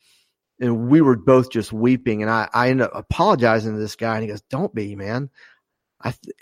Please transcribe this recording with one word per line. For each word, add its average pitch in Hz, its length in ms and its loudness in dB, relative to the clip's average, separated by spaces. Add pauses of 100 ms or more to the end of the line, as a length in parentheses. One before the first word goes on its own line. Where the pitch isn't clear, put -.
(600)
and 120 300 -2
we 156 120 8
were 131 140 6
both 127 340 4
just 110 240 -4
weeping. 117 480 0
And 107 80 -2
I, 113 240 0
I 123 160 2
ended 131 180 2
up - 60 -6
apologizing 113 800 0
to 107 60 -6
this 107 160 -8
guy, 113 200 -4
and 110 80 -4
he 110 60 -8
goes, - 120 -12
"Don't 175 320 -6
be, 104 220 -8
man. 110 340 -8 (680)
I - 120 -8
th-, - 300 -16